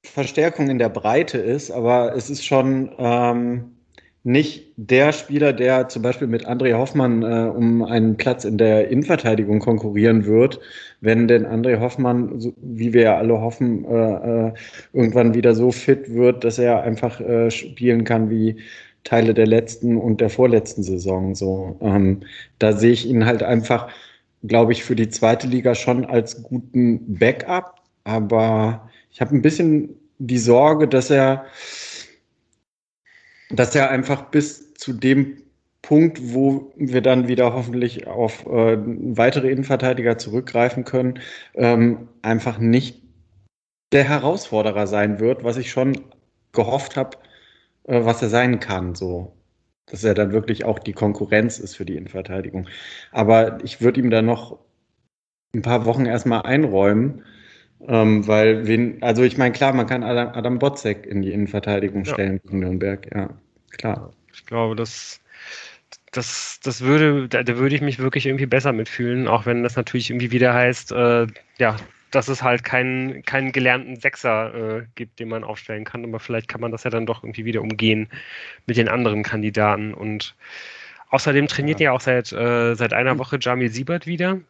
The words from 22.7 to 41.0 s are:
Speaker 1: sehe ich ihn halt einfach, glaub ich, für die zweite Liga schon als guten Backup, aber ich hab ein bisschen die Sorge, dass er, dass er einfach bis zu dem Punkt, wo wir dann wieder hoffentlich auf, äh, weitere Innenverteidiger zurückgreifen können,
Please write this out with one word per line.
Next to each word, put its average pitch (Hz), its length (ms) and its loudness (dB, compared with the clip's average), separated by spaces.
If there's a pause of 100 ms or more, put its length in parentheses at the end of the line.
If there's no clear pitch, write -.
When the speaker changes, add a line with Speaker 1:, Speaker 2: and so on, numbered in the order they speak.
Speaker 1:
sehe 113 180 6
ich 117 160 0
ihn 117 180 4
halt 117 160 2
einfach, 120 500 0 (520)
glaub 113 260 4
ich, 117 140 0
für 123 120 -2
die 110 140 0
zweite 113 380 0
Liga 123 260 2
schon 123 320 0
als 117 380 -2
guten 120 760 -2
Backup, 180 640 0 (220)
aber 110 840 0 (240)
ich - 80 -20
hab 131 120 0
ein 139 100 2
bisschen 156 540 2 (240)
die 123 180 -2
Sorge, 139 500 6
dass 127 220 2
er, 135 360 4 (2000)
dass 127 260 0
er 135 140 4
einfach 135 420 -2
bis - 440 -2
zu - 180 -10
dem 135 480 0 (400)
Punkt, 160 380 4 (140)
wo 135 420 0
wir 127 260 0
dann 127 260 4
wieder 120 260 2
hoffentlich 120 540 -6
auf, - 380 -4
äh, 113 320 2 (400)
weitere 131 320 2
Innenverteidiger 127 680 0
zurückgreifen 120 680 -2
können, 127 340 -2 (360)